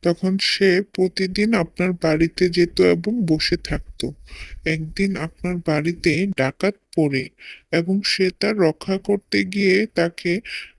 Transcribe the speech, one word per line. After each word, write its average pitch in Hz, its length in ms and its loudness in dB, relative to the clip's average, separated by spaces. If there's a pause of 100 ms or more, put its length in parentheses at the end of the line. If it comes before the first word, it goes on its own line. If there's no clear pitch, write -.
তখন 185 360 0
সে 190 440 2
প্রতিদিন 190 720 0
আপনার 180 380 0
বাড়িতে 165 580 2
যেত 170 300 2
এবং 185 460 2
বসে 160 300 0
থাকতো। - 560 -8 (540)
একদিন 165 500 -2
আপনার 175 400 -6 (100)
বাড়িতে 160 600 0
ডাকাত 190 480 0 (220)
পড়ে 139 320 0 (440)
এবং 185 300 0
সে 185 280 0
তার 214 260 -2
রক্ষা 190 420 0
করতে 202 460 -2
গিয়ে 196 420 2
তাকে 170 540 -2 (380)